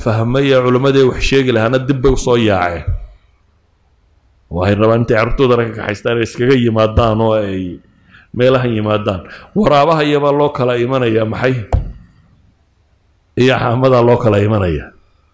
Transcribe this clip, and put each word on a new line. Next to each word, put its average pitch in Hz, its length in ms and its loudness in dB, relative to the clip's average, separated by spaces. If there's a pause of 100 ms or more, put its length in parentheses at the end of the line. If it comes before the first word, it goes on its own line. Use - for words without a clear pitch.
fahmay 117 480 0
ee 131 120 4
culimmadii 131 480 2
wax 117 120 -4
sheegi 131 320 0
lahaana 117 260 0
dib 127 220 -4
bay 135 120 2
u 123 40 -2
soo 120 200 0
yaaceen. 90 480 0 (1700)
Waxay 92 240 -2
rabaan 110 280 2
intay 117 140 0
carruurtoodana 120 480 2
ka 113 100 -6
kaxaystaan 107 440 -4
ay 113 60 -2
iskaga 123 320 0
yimaadaan 110 640 2
oo 113 140 2
ay 95 460 -4 (520)
meelahan 123 400 0
yimaadaan. 107 480 -2 (320)
Waraabaha 151 520 2
iyabaa 143 280 0
loo 147 180 0
kala 123 260 -2
imanayaa 120 520 0
maxay? 123 260 -2 (1800)
Iyo 127 200 2
xaamadaa 127 460 2
loo 120 140 4
kala 104 240 0
imanayaa. 98 540 -2 (380)